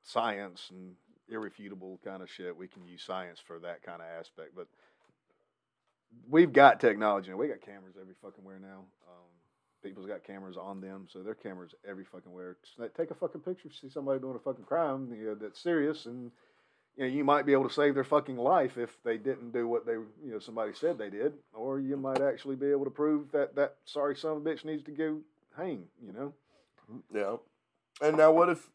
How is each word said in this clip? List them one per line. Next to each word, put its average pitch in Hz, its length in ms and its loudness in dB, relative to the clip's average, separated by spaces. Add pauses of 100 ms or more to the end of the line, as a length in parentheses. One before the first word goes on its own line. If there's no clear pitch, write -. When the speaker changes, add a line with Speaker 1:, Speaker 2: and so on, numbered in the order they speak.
Speaker 1:
science 101 680 -4
and 92 180 -16 (380)
irrefutable 98 760 -12
kind 95 160 -12
of 90 80 -14
shit, 87 280 -10
we 92 100 -14
can 90 180 -20
use 87 200 -18
science 90 420 -8
for 85 140 -16
that 85 240 -10
kind 85 180 -14
of 82 60 -14 (100)
aspect. 82 380 -16
But 90 100 -12 (1600)
we've 156 240 8
got 139 280 10
technology, 104 500 4
and 95 80 -8
we 131 80 0
got 120 140 -6
cameras 95 400 -20
every 92 200 -20
fucking 98 220 -20
where 95 160 -18
now. 95 280 -20 (200)
Um, 87 220 -20 (560)
people's 98 240 -12
got 98 160 -10
cameras 95 320 -14
on 95 240 -10
them, 95 280 -14
so 95 140 -16
their 107 140 -8
cameras 90 400 -14 (120)
every 95 160 -12
fucking 90 280 -20
where. 90 320 -14
Just, - 160 -20
like, 117 160 -8
take 165 160 -4
a - 20 -10
fucking 156 280 -6
picture, 185 280 -8
see - 180 -18
somebody 135 300 -2
doing 127 160 -6
a 117 60 -8
fucking 113 240 -6
crime, 135 520 -2
you 110 100 -8
know, 107 100 -4
that's 104 240 -12
serious, 156 460 0
and, 120 260 -12 (640)
you 135 80 -2
know, 127 40 0
you 143 140 0
might 143 240 6
be 143 60 8
able 135 160 6
to - 40 -4
save 147 220 6
their 135 80 2
fucking 143 340 2
life 127 420 4
if 120 260 -6
they 113 120 0
didn't 120 360 -4
do 120 160 0
what 117 180 0
they, 117 60 -2
you 113 400 -8
know, 107 80 -6
somebody 110 340 -6
said 156 240 -2
they 104 120 -6
did, 120 240 -2 (180)
or 131 260 -4
you 139 180 -2
might 135 240 -2
actually 139 360 -2
be 139 160 -2
able 139 120 2
to 135 60 -4
prove 147 400 0
that 143 240 0
that 143 300 0
sorry 143 320 -2
son 156 160 -4
of 151 60 -4
a - 20 -6
bitch 156 240 -4
needs 156 180 -6
to 156 80 -16
go 156 300 -4 (360)
hang, 143 280 -6 (200)
you 95 80 -16
know? 139 220 -10 (800)
Speaker 2:
Yeah. 104 220 -2 (680)
And 156 120 4
now 156 120 12
what 170 200 8
if - 240 -4